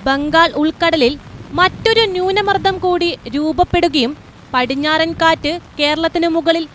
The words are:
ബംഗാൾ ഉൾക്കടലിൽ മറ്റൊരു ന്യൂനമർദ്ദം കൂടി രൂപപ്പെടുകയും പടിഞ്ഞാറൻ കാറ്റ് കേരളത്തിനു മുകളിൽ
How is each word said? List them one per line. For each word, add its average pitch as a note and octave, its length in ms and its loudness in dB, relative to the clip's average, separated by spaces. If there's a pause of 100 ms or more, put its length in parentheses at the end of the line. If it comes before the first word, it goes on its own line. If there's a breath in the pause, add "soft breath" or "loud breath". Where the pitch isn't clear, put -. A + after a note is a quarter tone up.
ബംഗാൾ D4 500 2
ഉൾക്കടലിൽ D4+ 640 0 (320)
മറ്റൊരു A4 500 2
ന്യൂനമർദ്ദം F#4+ 760 0
കൂടി F4 400 0 (100)
രൂപപ്പെടുകയും D4+ 920 0 (360)
പടിഞ്ഞാറൻ D4+ 680 0
കാറ്റ് D#4+ 380 0 (200)
കേരളത്തിനു D#4+ 480 0
മുകളിൽ E4 480 0